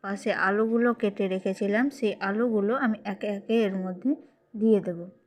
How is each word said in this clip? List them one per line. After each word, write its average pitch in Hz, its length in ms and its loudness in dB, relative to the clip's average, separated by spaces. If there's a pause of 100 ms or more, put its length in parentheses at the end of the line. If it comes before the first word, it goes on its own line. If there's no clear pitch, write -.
পাশে 202 260 -4 (100)
আলুগুলো 226 540 2
কেটে 202 340 -2
রেখেছিলাম 196 600 0
সেই 214 300 -2
আলুগুলো 214 560 0
আমি 233 300 0
একে 208 220 -6
একে 202 340 -2
এর 196 140 2
মধ্যে 185 360 -2 (420)
দিয়ে 220 280 4
দেব। 170 180 -6 (280)